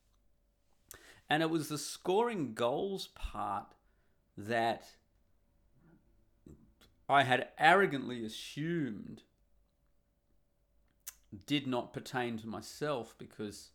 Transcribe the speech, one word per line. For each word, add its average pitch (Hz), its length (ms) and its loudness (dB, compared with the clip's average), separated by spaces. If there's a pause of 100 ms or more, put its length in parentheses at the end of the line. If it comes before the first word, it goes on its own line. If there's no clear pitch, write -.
(1300)
And 151 140 2
it 160 80 2
was 160 180 0
the 147 100 -4
scoring 185 760 0
goals 160 540 0
part - 680 -6 (640)
that 113 540 0 (2250)
I 135 160 8
had 127 240 4 (100)
arrogantly 143 680 6
assumed 139 1000 -4 (2250)
did 143 220 0
not 123 260 -2
pertain 120 460 -4
to 104 80 -10
myself 117 720 -6
because - 560 -12